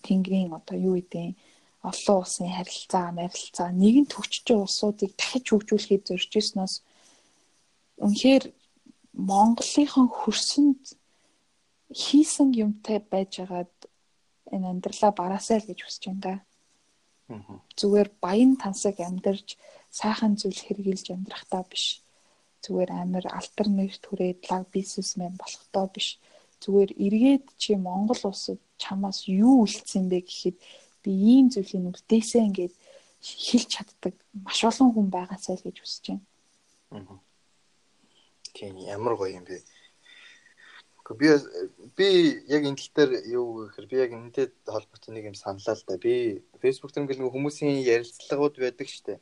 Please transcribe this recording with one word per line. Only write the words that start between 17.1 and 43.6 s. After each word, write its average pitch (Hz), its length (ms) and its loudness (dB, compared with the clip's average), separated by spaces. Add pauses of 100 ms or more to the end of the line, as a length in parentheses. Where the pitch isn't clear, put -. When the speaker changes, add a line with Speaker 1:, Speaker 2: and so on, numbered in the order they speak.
Speaker 2:
Мгм. 101 280 -16 (200)
Speaker 1:
Зүгээр 202 400 4
баян 240 400 4
тансаг 196 420 -4
амьдарч, 185 560 -4 (380)
сайхан 214 420 0
зүйл 190 220 -6
хэрэгжилж 190 560 -6
амьдрахтаа 185 560 -8
биш. - 320 -6 (640)
Зүгээр 180 260 -2
амар 180 380 -4
алтар - 400 -4
нэр 196 320 0
төрээд 180 480 -6
лаг 185 240 -4
бизнесмен 185 640 -6
болохтоо - 560 -6
биш. - 240 -8 (440)
Зүгээр 196 360 4
эргээд 240 480 4 (160)
чи 214 160 0
Монгол 190 480 -2
улсад 196 340 -6 (220)
чамаас 196 480 -6
юу 226 340 8
үлдсэн 190 460 -2
бэ 180 160 2
гэхэд - 320 -6 (480)
би 202 60 -2
ийм 220 420 8
зүйлийг 185 400 -4
үлдээсэн 220 640 2
гэд 180 160 -4 (480)
хэлж - 480 -2
чаддаг - 460 -8 (180)
маш 190 320 -6
олон 247 260 6
хүн 214 220 2
байгаасай 185 420 -6
л - 120 -18
гэж 180 120 -12
хүсэж - 300 -14
байна. 196 160 -8 (640)
Speaker 2:
Мгм. 95 280 -18 (1400)
Тийм, 95 240 -16
ямар 104 400 -6
гоё 95 160 -4
юм 90 160 -16
бэ. 92 80 -10 (1500)
Гэхдээ 110 160 -14
би 143 140 4
бас, 143 100 4 (540)
би 190 100 4 (400)
яг 147 160 2
энэ 139 160 -4
тал - 160 -16
дээр 143 160 4 (220)
юу 117 340 -6